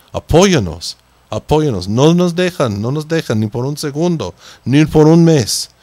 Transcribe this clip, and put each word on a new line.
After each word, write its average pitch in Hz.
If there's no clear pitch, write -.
Apóyanos, 110
apóyanos. 117
No 131
nos 175
dejan, 151
no 117
nos 151
dejan 156
ni 110
por 120
un 143
segundo, 147
ni 143
por 151
un 165
mes. 156